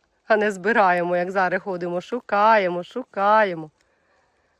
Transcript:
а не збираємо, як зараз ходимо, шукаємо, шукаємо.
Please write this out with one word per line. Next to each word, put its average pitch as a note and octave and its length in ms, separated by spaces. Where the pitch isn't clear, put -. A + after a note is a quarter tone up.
а A3 100
не G#3 140
збираємо, F3+ 680
як F3 140
зараз F#3 300
ходимо, F3+ 400
шукаємо, G3+ 840
шукаємо. G3+ 880